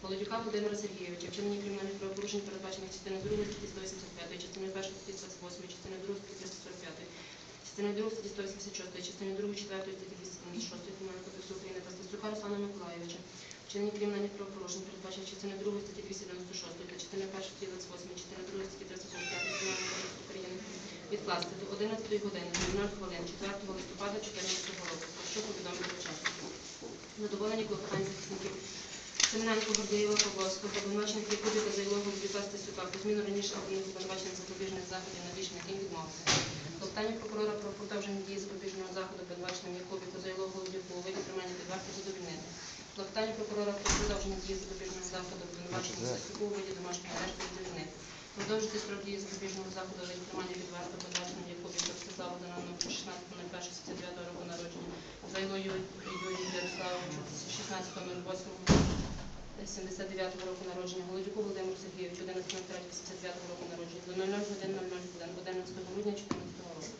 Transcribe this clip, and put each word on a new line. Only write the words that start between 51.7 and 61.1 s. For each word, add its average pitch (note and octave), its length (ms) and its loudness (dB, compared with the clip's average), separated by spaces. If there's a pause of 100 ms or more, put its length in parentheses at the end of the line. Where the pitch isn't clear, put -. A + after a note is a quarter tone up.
Ростиславу F3+ 480 -4
Зеленовичу, F3 540 -2
шістнадцятого F3+ 440 -4
нуль F3 160 -6
першого F3+ 220 -4
сімдесят - 240 -6
дев'ятого F3 300 -4
року F3+ 120 -6 (100)
народження, F3 380 -4 (420)
Зайло F#3+ 240 2 (140)
Ю-, F#3+ 160 2 (400)
Юрію F#3 200 2 (140)
Ярославовичу, F3+ 600 0 (360)
шістнадцятого F#3 520 -2
нуль F3+ 200 -2
восьмого F#3+ 320 -2 (1160)
сімдесят F#3 360 0
дев'ятого F#3 380 0
року F#3 200 -2
народження, F3+ 380 0
Голодюку F#3+ 340 0